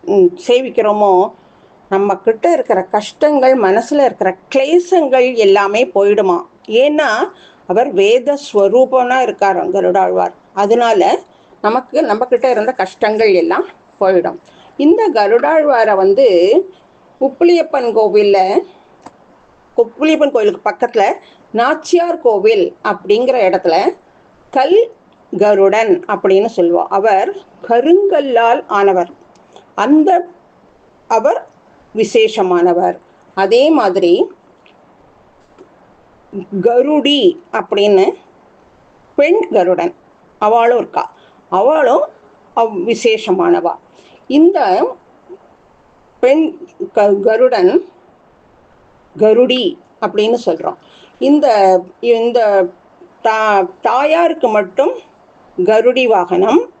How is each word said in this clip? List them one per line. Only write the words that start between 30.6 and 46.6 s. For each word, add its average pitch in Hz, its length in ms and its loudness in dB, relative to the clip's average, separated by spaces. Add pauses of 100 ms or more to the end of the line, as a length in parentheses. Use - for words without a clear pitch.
அவர் 226 400 -2 (460)
விசேஷமானவர். 185 1040 0 (360)
அதே 226 360 2
மாதிரி 190 600 0 (2250)
கருடி 254 840 0 (100)
அப்படின்னு 208 600 0 (1040)
பெண் 349 340 0
கருடன் 175 440 -2 (440)
அவளும் 233 400 0
இருக்கா. - 340 -6 (380)
அவளும் 277 560 0 (500)
அவ்-, 214 300 -2
விசேஷமானவா. 185 880 -2 (520)
இந்த 294 600 2 (1300)
பெண் 294 380 0 (340)